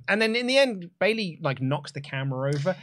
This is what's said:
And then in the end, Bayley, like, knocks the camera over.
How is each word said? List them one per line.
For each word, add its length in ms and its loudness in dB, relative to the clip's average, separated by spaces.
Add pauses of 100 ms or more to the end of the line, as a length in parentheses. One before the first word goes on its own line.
And 120 2
then 140 2
in 140 -2
the 80 4
end, 420 2
Bayley, 420 0
like, 200 -2
knocks 320 -2
the 80 -8
camera 540 -2
over. 280 0